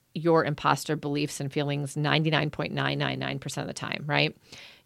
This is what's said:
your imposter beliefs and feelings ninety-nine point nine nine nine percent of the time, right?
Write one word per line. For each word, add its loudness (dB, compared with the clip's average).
your 4
imposter 0
beliefs -2
and -4
feelings -2
ninety-nine 2
point -4
nine -2
nine -2
nine -4
percent -6
of -
the -10
time, -6
right? 2